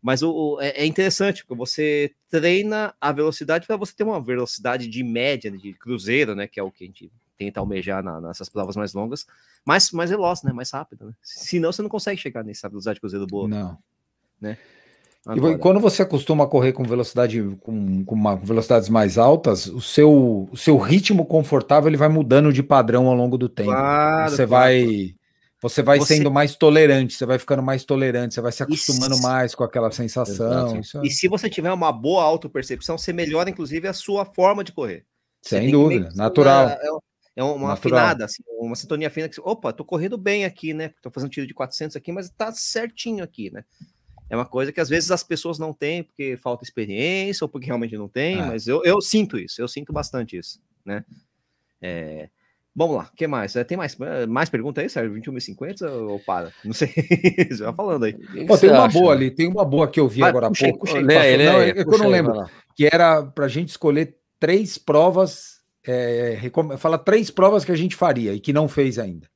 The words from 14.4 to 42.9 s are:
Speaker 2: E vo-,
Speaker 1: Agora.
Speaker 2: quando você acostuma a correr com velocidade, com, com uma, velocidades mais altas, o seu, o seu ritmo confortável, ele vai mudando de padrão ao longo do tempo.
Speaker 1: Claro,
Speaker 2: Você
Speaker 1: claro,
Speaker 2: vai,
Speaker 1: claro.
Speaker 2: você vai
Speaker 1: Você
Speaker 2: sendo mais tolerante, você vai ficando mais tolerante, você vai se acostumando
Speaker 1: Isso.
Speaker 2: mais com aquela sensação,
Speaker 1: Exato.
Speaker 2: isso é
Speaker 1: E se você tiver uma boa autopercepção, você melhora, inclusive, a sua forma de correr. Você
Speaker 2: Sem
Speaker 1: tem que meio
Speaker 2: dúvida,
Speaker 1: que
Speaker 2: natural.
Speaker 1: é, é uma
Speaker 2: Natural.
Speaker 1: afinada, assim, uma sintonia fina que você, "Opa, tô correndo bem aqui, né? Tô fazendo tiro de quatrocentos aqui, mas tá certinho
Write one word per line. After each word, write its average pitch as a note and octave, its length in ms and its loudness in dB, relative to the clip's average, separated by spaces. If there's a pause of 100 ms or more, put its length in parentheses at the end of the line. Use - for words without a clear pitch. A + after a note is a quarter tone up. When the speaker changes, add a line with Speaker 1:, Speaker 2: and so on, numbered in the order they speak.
Speaker 2:
E A#2 40 -2
vo-, C#3+ 80 2
Speaker 1:
Agora. D#3 120 2
Speaker 2:
quando F#3+ 200 4
você G3+ 240 2
acostuma D3+ 420 2
a - 20 -10
correr C3 260 2
com C3+ 100 -4
velocidade, A#2+ 580 -2 (200)
com, G2 440 -4
com A2+ 100 -4
uma, G#2 200 0
velocidades A2 520 2
mais G#2+ 300 2
altas, A#2+ 500 4
o A#2+ 140 -10
seu, B2+ 680 6
o B2+ 60 -16
seu D3+ 200 4
ritmo D#3 480 2
confortável, D3 640 2
ele D3+ 80 0
vai D3+ 100 4
mudando D3 460 6
de C3+ 100 2
padrão B2+ 440 4
ao B2+ 80 4
longo B2 220 0
do B2 120 -2
tempo. G#2 220 -4
Speaker 1:
Claro, D3+ 600 0
Speaker 2:
Você C3+ 160 0
Speaker 1:
claro, - 20 -6
Speaker 2:
vai, B2+ 340 6
Speaker 1:
claro. G2+ 300 -2 (480)
Speaker 2:
você A#2+ 220 -2
vai C#3+ 160 6
Speaker 1:
Você D3+ 160 4
Speaker 2:
sendo C#3+ 160 2
mais C#3+ 240 2
tolerante, D3 580 6
você - 120 -6
vai B2+ 120 0
ficando C3+ 240 -2
mais C3 220 -4
tolerante, B2 520 -2
você B2 60 -6
vai A#2+ 120 -4
se C#3 100 -6
acostumando C3+ 520 -2
Speaker 1:
Isso. B2+ 80 0
Speaker 2:
mais B2+ 300 0
com B2 120 -4
aquela A2+ 260 -2
sensação, A#2 760 -4
Speaker 1:
Exato. A2+ 100 -6
Speaker 2:
isso A2 200 -12
é C#3+ 60 -6
Speaker 1:
E C#3 60 -2
se F#3 160 -2
você G#3 220 -2
tiver F3 240 -4
uma E3 180 0
boa D3+ 320 0
autopercepção, D#3 720 -4
você F3+ 140 -8
melhora, E3+ 380 -2
inclusive, E3 380 -8
a F#3+ 60 -6
sua G3+ 320 -4
forma G3 380 0
de E3+ 80 -12
correr. G#2+ 320 -8 (380)
Você - 80 -14
Speaker 2:
Sem G2+ 100 0
Speaker 1:
tem B2 120 2
que D3 40 4
meio D3 140 6
Speaker 2:
dúvida, F#2 200 -2
Speaker 1:
que F2 80 -12
Speaker 2:
natural. C3+ 520 6
Speaker 1:
é, - 100 -6 (560)
é B2 80 -6
uma C#3 240 -4
Speaker 2:
Natural. B2+ 320 0
Speaker 1:
afinada, A#2+ 260 2
assim, - 160 -12 (180)
uma A#2 160 -6
sintonia D3+ 360 -6
fina D#3+ 160 -8
que - 80 -16
você, - 80 -18
"Opa, G3+ 300 -6
tô D3+ 100 -14
correndo F#3 340 -6
bem G3+ 280 -2
aqui, E3 280 -8
né? D#3 180 -10 (120)
Tô B2 80 -16
fazendo C3+ 180 -8
tiro C#3 160 -8
de C3 80 -16
quatrocentos D3+ 440 -10
aqui, E3+ 160 -14
mas F3+ 160 -12
tá A3 240 -8
certinho A3+ 720 -8